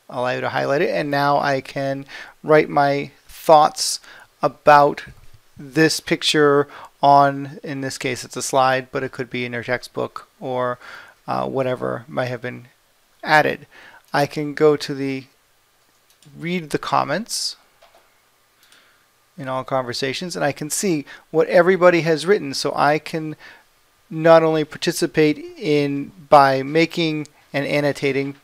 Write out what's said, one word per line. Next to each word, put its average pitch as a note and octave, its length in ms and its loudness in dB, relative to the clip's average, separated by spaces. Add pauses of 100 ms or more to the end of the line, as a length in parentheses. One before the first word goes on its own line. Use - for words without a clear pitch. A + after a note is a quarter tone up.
allow B2 220 -4
you C3 100 -4
to B2+ 80 -4
highlight C3+ 320 -2
it, F#3 80 0
and D#3+ 220 -4
now C#3+ 280 0
I C#3 220 -2
can C#3 460 -8 (360)
write D#3 280 4
my C#3+ 400 0 (180)
thoughts - 720 2 (400)
about D3 640 4 (540)
this D3 420 0
picture D3 680 2 (360)
on, C#3 600 2
in C#3 200 -10
this C3+ 160 -8
case B2+ 260 -6
it's B2+ 140 -12
a B2 40 -6
slide, C3 480 0
but C3+ 120 -6
it C3 100 -8
could B2 160 -10
be B2 160 -6
in A#2+ 80 -8
your A#2+ 100 -8
textbook - 680 -8 (120)
or, B2+ 380 -4 (500)
uh, B2+ 180 -4
whatever B2+ 640 -4
might C3+ 180 -6
have B2 140 -10
been B2 280 -14 (540)
added. D3 440 0 (480)
I C#3+ 100 2
can D3 300 -8
go D3+ 220 4
to C#3+ 180 -8
the C3+ 300 -8 (1120)
read E3 300 -6
the C#3 100 -4
comments C#3 760 -4 (1800)
in C3+ 100 -12
all C3 160 -6
conversations, C3+ 720 -6
and E3+ 80 -4
I C#3+ 80 0
can D3+ 160 -10
see D#3+ 380 -2 (240)
what D#3+ 180 2
everybody F3 540 4
has D#3+ 240 -2
written, F3+ 260 0
so C#3 240 -6
I D3 220 2
can D#3 380 -10 (720)
not E3 320 6
only D#3+ 220 0
participate D3+ 720 0 (180)
in C#3+ 560 -2 (160)
by C3+ 340 6
making D#3 640 -2 (280)
and C#3+ 120 -2
annotating, C#3 760 -2